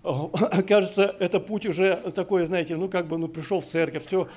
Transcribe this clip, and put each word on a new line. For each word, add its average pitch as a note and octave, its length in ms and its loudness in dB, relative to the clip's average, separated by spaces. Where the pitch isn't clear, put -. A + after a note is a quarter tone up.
<clears throat> F3 640 0
кажется, G3 520 4
это F#3 200 2
путь G#3+ 260 -6
уже F#3 300 2
такой, F#3 300 0
знаете, E3+ 300 -2
ну, F#3 140 -4
как F3+ 180 -2
бы, E3 100 -2
ну, E3 100 -2
пришёл E3 340 -2
в - 40 -10
церковь, D#3+ 400 -2
всё F#3 320 0